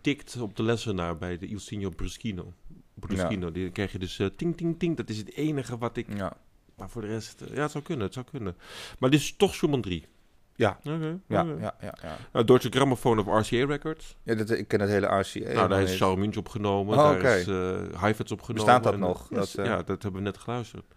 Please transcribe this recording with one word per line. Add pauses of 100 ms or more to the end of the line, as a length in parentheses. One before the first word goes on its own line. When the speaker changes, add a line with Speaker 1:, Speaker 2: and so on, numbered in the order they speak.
Speaker 1:
tikt
op
de
lessenaar
bij
de
Il
Signor
Bruschino. (420)
Bruschino,
Speaker 2:
Ja.
Speaker 1:
die,
dan
krijg
je
dus,
eh, (100)
ting,
ting,
ting.
Dat
is
het
enige
wat
ik (100)
Speaker 2:
Ja. (400)
Speaker 1:
Maar
voor
de
rest,
eh,
ja,
het
zou
kunnen,
het
zou
kunnen. (420)
Maar
dit
is
toch
Schumann
drie? (480)
Speaker 2:
Ja.
Speaker 1:
Oké,
Speaker 2:
Ja,
Speaker 1:
oké.
Speaker 2:
ja,
ja,
ja. (160)
Speaker 1:
Nou,
Deutsche
Grammophon
of
R
C
A
Records?
Speaker 2:
Ja,
dat,
ik
ken
het
hele
R
C
A
Speaker 1:
Nou,
Speaker 2:
helemaal
Speaker 1:
daar
is
Speaker 2:
niet.
Speaker 1:
Saur
Munch
opgenomen,
Speaker 2:
Oh,
Speaker 1:
daar
Speaker 2:
oké.
Speaker 1:
is,
eh,
Heifetz
opgenomen
Speaker 2:
Bestaat
dat
Speaker 1:
en
Speaker 2:
nog?
Speaker 1:
ja,
Speaker 2:
Dat,
eh,
Speaker 1:
ja,
dat
hebben
we
net
geluisterd. (120)